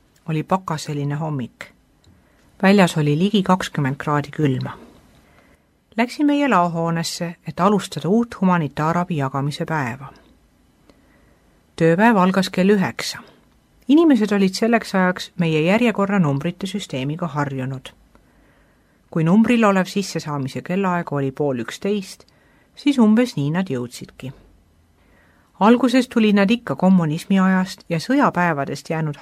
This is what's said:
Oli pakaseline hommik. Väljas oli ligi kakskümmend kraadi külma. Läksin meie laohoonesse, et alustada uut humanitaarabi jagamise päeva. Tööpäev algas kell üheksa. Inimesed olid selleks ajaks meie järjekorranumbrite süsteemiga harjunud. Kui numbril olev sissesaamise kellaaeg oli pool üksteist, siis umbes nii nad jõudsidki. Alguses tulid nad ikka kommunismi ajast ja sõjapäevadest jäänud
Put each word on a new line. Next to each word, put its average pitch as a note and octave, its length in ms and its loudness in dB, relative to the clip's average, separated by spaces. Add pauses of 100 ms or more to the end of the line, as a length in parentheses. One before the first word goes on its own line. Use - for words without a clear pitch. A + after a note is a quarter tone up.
(280)
Oli D#3 140 -2
pakaseline D3 720 -4
hommik. D3 520 -8 (960)
Väljas G3 340 4
oli D3 220 2
ligi G3 240 2
kakskümmend D3+ 540 -2
kraadi D3 340 -4
külma. C3 480 -2 (1160)
Läksin B3 300 -2
meie C#4+ 220 0
laohoonesse, E3+ 880 -2 (100)
et E3 140 -10
alustada F#3 480 0
uut A#3 320 0
humanitaarabi E3+ 760 0
jagamise C#3 480 -4
päeva. C#3 480 -6 (1600)
Tööpäev F3+ 400 4
algas F#3+ 340 2
kell F#3+ 240 2
üheksa. E3+ 440 -4 (680)
Inimesed C4 440 4
olid G3 220 2
selleks A3+ 400 -2
ajaks F#3 440 0
meie D#3+ 240 0
järjekorranumbrite F#3+ 1040 0
süsteemiga D#3+ 600 -8
harjunud. C3+ 680 -6 (1160)
Kui E3 140 -2
numbril A3 400 4
olev F#3+ 220 2
sissesaamise D3 760 -6
kellaaeg F3+ 500 -4
oli C#3 200 -2
pool C3+ 320 -4
üksteist, - 640 -8 (520)
siis C#4 200 0
umbes A#3 380 4
nii C#3+ 140 -2
nad F#3 200 -4
jõudsidki. B2+ 640 -10 (1300)
Alguses A#3+ 480 4
tulid G#3+ 300 2
nad G3+ 120 4
ikka A#3+ 260 -2
kommunismi F3+ 640 2
ajast F#3 480 0
ja E3 100 -4
sõjapäevadest E3+ 920 0
jäänud D#3 320 -4